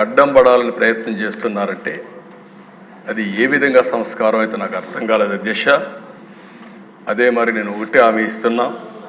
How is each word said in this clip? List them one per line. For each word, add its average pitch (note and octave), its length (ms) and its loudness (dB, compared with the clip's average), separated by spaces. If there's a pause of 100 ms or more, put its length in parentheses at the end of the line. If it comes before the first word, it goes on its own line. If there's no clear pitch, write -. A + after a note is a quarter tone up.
అడ్డం C3 320 4
పడాలని B2 440 6
ప్రయత్నం A2+ 420 0
చేస్తున్నారంటే G2+ 720 -6 (1160)
అది A2 140 -4 (180)
ఏ B2 120 4
విధంగా C3+ 280 4 (120)
సంస్కారం A2 500 0
అయితే A2 200 -4
నాకు F#2+ 180 -6
అర్థం - 300 -10
కాలేదు G#2 280 2
అధ్యక్ష. G#2 260 -4 (1500)
అదే A#2+ 160 2 (100)
మరి A#2 200 2
నేను G#2 180 -4
ఒకటే A2 280 0
హామీ A2 260 4
ఇస్తున్నా, A#2 360 -2 (420)